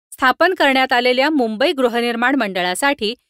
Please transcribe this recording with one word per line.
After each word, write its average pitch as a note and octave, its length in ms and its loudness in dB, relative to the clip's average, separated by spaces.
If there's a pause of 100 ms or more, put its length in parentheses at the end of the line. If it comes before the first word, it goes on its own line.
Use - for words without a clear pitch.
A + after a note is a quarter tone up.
(120)
स्थापन D#4+ 420 2
करण्यात C4+ 380 2
आलेल्या B3 380 2
मुंबई B3+ 420 0
गृहनिर्माण A#3+ 640 0
मंडळासाठी G#3 800 -2 (160)